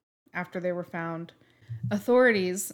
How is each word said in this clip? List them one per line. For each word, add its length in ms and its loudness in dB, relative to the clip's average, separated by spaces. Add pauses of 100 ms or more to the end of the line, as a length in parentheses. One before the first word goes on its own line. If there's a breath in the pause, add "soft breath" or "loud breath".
(320)
after 280 -8
they 120 -2
were 120 -6
found, 500 -8 (560 loud breath)
authorities 840 2